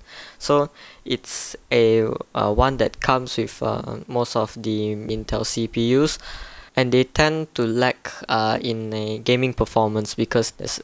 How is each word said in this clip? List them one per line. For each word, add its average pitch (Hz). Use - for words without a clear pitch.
So 143
it's -
a, 113
uh, 104
one 127
that -
comes 127
with, 113
uh, 113
most 120
of 113
the 107
Intel 110
C 113
P 117
Us, 151
and 127
they 127
tend 156
to 120
lack, 123
uh, 110
in 113
a 110
gaming 123
performance 107
because 117
there's, -